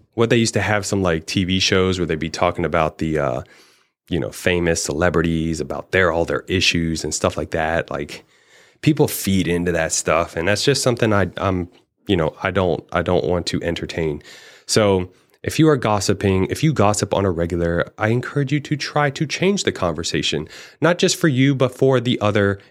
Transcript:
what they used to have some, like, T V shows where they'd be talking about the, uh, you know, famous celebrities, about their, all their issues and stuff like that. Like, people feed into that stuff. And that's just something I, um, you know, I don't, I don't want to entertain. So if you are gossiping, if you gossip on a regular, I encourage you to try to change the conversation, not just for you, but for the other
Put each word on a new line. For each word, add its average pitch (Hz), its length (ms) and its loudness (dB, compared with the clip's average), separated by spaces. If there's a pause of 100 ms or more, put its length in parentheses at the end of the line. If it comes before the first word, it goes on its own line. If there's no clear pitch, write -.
(140)
what 113 160 0
they 123 80 4
used 117 160 2
to 104 80 0
have 101 240 0
some, 98 160 -2
like, 82 240 0
T - 180 0
V 92 160 0
shows 92 400 2
where 87 60 -2
they'd 80 120 -2
be 80 120 -6
talking 87 340 -2
about 78 360 0
the, 78 200 -2
uh, 67 220 -2 (680)
you 85 100 -2
know, 57 120 -4
famous 87 500 0
celebrities, 82 800 0
about 71 320 -10
their, 92 200 4
all 82 140 0
their 73 220 -2
issues 82 560 0
and 76 100 -4
stuff - 240 -2
like 78 140 -6
that. 82 400 -2
Like, - 340 -10 (560)
people 151 260 4
feed 95 400 0
into 87 260 0
that 80 180 0
stuff. 85 440 0
And 85 120 -2
that's 101 160 0
just 139 200 2
something 117 300 2
I, 95 240 4
um, 92 320 -2 (380)
you 101 80 2
know, 80 260 0
I 95 100 0
don't, 92 320 0 (100)
I 87 80 2
don't 90 240 0
want 85 220 -2
to - 140 -2
entertain. 80 640 -4 (420)
So 98 460 2 (320)
if - 160 -2
you 156 80 6
are 147 100 4
gossiping, 101 680 0
if - 180 -4
you 156 80 2
gossip 104 420 2
on 98 120 2
a 92 60 2
regular, 85 640 -2
I 107 100 -2
encourage 127 460 -2
you 147 80 0
to 143 160 -4
try 147 340 -2
to 151 160 -4
change 190 360 -2
the 98 80 0
conversation, 80 760 -2 (320)
not 175 180 2
just - 200 0
for 175 100 2
you, 135 280 4
but 127 220 0
for 135 220 4
the 123 220 0
other 101 380 2 (100)